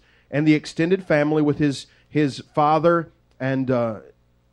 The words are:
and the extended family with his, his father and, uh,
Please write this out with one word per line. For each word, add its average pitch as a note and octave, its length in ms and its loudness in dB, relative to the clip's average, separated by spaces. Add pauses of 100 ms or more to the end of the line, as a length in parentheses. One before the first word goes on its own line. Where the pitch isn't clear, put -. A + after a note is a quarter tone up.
(300)
and D3+ 160 0
the D3+ 80 6
extended E3+ 480 -2
family D#3 380 0
with D3 160 0
his, D3 300 -2 (240)
his D3 300 -2 (140)
father D#3 560 2 (300)
and, C3 300 -4
uh, A#2 300 -2 (520)